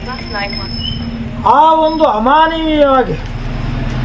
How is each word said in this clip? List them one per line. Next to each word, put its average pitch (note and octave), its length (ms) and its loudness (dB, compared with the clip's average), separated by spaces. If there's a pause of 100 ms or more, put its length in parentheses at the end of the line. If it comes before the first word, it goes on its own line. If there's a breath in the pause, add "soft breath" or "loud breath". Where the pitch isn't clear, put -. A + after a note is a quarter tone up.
(1500)
ಆ D4+ 280 6
ಒಂದು D#4 300 2
ಅಮಾನವೀಯವಾಗಿ C#4+ 1080 2 (920)